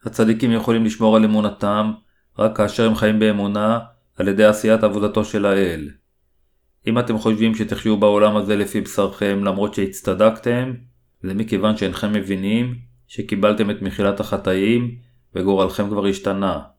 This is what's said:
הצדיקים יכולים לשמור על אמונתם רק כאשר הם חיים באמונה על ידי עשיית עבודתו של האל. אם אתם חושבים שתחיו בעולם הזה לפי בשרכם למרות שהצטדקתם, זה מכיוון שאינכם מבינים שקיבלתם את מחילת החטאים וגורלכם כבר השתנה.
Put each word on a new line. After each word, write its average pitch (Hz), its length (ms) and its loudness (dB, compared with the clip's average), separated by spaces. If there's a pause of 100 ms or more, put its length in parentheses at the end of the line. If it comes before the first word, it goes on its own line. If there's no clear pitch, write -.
הצדיקים 113 480 0
יכולים 113 320 0
לשמור 110 320 2
על 110 80 6
אמונתם 107 680 0 (460)
רק 110 180 0
כאשר 110 300 0
הם 110 80 2
חיים 107 240 0
באמונה 104 600 0 (380)
על 95 120 0
ידי 98 160 4
עשיית 110 400 4
עבודתו 104 400 0
של 101 220 -2
האל. 87 440 0 (960)
אם 113 120 0
אתם 117 200 -2
חושבים 110 360 2
שתחיו 107 460 -2
בעולם 104 360 4
הזה 104 200 0
לפי 101 240 -2
בשרכם 98 640 -2
למרות 98 300 -2
שהצטדקתם, 110 1000 0 (480)
זה 95 120 -8
מכיוון 107 420 -2
שאינכם 104 360 -4
מבינים 104 600 -2 (320)
שקיבלתם 104 640 -2
את 104 120 -6
מחילת 98 380 -2
החטאים 104 760 -2 (380)
וגורלכם 95 560 0
כבר 101 160 -4
השתנה. 98 540 -4 (180)